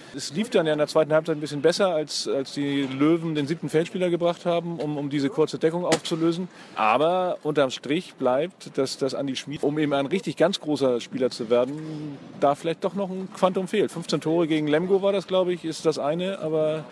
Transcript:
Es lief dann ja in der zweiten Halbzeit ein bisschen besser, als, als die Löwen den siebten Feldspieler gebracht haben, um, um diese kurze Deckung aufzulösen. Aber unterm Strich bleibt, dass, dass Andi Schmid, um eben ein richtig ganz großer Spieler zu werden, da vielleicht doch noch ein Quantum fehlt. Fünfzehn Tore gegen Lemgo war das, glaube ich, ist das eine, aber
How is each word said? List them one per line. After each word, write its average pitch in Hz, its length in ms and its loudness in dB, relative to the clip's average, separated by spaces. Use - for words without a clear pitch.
Es 135 200 -10
lief 220 160 -2
dann 175 160 4
ja 151 60 4
in 151 60 2
der 151 80 4
zweiten 156 260 2
Halbzeit 160 240 2
ein 147 40 -8
bisschen 143 220 -4
besser, 175 260 4
als, 156 400 -2
als 135 240 -2
die 143 300 0
Löwen 156 520 2
den 143 140 0
siebten 160 200 -4
Feldspieler 175 400 0
gebracht 170 380 0
haben, 170 320 -2
um, 151 180 -4
um 143 140 -4
diese 139 200 0
kurze 147 280 0
Deckung 170 260 0
aufzulösen. 165 600 0
Aber 156 640 2
unterm 147 280 2
Strich 151 440 -4
bleibt, 143 640 -2
dass, 135 200 -2
dass 135 180 -2
Andi 135 180 -4
Schmid, 143 300 -6
um 151 160 0
eben 147 140 0
ein 139 120 0
richtig 170 300 -4
ganz 170 240 2
großer 131 400 0
Spieler 123 300 -2
zu 113 200 -8
werden, 151 680 0
da 143 160 4
vielleicht 165 300 -4
doch 175 100 -2
noch 196 160 -4
ein 190 260 -8
Quantum 190 300 2
fehlt. - 240 0
Fünfzehn 165 300 -4
Tore 165 260 2
gegen 151 220 0
Lemgo 180 340 2
war 202 80 2
das, 196 160 -2
glaube 185 260 2
ich, 165 120 -6
ist 160 220 -6
das 147 120 2
eine, 175 400 -2
aber 156 540 -2